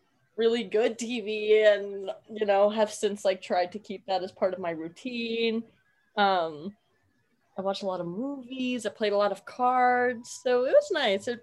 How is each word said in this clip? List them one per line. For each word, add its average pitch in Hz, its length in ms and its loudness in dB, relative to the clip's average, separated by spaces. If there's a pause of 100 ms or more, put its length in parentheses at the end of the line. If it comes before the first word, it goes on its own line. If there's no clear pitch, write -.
(340)
really 226 300 2
good 220 340 0
T 240 220 -6
V 214 420 2
and, 202 480 2 (180)
you 214 160 -6
know, 202 240 6
have 214 240 0
since, 202 320 -4
like, 190 160 0
tried 180 300 -2
to 208 80 -10
keep 202 280 -12
that 185 180 -2
as 196 80 -10
part 190 200 -2
of 180 60 -6
my 180 120 -6
routine. 226 920 -4 (540)
Um, 180 580 0 (840)
I 190 60 -6
watched 196 220 -4
a - 20 -6
lot 185 140 -4
of 175 80 -6
movies. 254 760 -6
I 208 60 -4
played 208 220 -2
a 202 60 2
lot 202 140 2
of - 120 -12
cards. 247 1000 0
So 247 220 2
it 285 80 0
was 587 180 6
nice. 254 380 0
It 233 140 -6